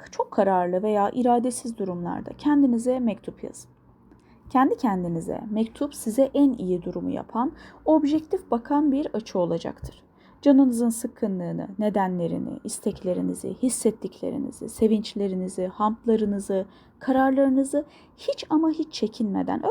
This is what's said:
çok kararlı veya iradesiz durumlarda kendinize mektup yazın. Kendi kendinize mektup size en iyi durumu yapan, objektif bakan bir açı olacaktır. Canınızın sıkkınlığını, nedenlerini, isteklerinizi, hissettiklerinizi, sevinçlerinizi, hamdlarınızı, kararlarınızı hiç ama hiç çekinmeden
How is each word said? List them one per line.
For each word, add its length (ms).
çok 200
kararlı 520
veya 320
iradesiz 640
durumlarda 600
kendinize 600
mektup 460
yazın. 260
Kendi 260
kendinize 640
mektup 440
size 400
en 180
iyi 300
durumu 280
yapan, 420
objektif 640
bakan 420
bir 140
açı 320
olacaktır. 640
Canınızın 460
sıkkınlığını, 800
nedenlerini, 840
isteklerinizi, 1000
hissettiklerinizi, 1040
sevinçlerinizi, 1000
hamdlarınızı, 1000
kararlarınızı 840
hiç 340
ama 200
hiç 220
çekinmeden 800